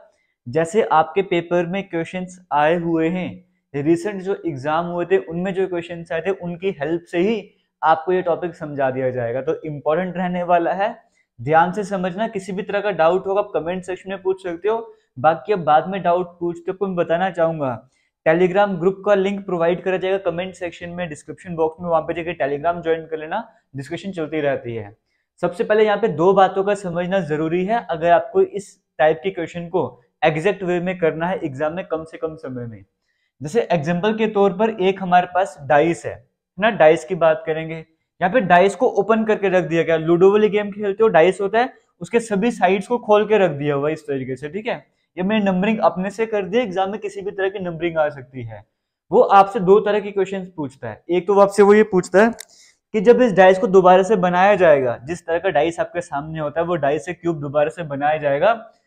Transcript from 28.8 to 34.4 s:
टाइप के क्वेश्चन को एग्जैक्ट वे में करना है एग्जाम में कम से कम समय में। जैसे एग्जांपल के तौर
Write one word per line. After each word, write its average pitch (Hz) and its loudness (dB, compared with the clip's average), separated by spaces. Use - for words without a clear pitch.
टाइप 156 2
के 190 -2
क्वेश्चन 170 -10
को 165 -2
एग्जैक्ट 165 0
वे 180 -2
में 180 -4
करना 160 -2
है 185 -4
एग्जाम 151 -4
में 185 -8
कम 160 -6
से 160 -20
कम 160 -8
समय 127 -12
में। 104 -16
जैसे 156 -2
एग्जांपल 175 0
के 214 0
तौर 202 2